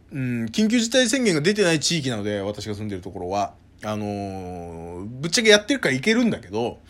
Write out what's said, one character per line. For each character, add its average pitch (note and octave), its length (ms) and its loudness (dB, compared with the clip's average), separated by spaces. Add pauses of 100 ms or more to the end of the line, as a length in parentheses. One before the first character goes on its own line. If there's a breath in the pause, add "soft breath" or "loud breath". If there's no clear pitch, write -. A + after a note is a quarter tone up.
(120)
う D3+ 60 -6
ん、 A#2+ 280 -2
緊 G#3+ 220 2
急 A#3+ 120 4
事 A3+ 100 -2
態 B3+ 180 4
宣 C4 140 2
言 G3+ 120 4
が D3 60 2
出 F#3+ 140 4
て G#3 80 2
な E3+ 100 6
い D#3+ 60 4
地 E3 220 0
域 C3 100 -2
な A#2 60 -2
の G2+ 80 -4
で、 G#2 160 -2
私 G2+ 280 -6
が G#2 60 -6
住 G#2+ 100 -8
ん G#2+ 40 -6
で G2 80 -6
る F2+ 60 -10
と F#2+ 80 -10
こ F#2 100 -10
ろ F2+ 80 -6
は。 G2 260 -2 (280)
あ G#2+ 140 -4
の G#2 80 -4
ー、 F2+ 1000 -8
ぶ B2+ 220 -8
っ - 20 -6
ち A#3+ 100 2
ゃ - 20 0
け A3 60 6
や G#3 100 10
っ G#3 80 -4
て C#4+ 60 0
る C#4 80 0
か - 80 0
ら C3 60 2
行 C3+ 100 -4
け G#3+ 80 4
る A#3+ 120 4
ん G#3+ 60 2
だ G#2+ 100 -4
け - 80 -18
ど、 G#2 420 -4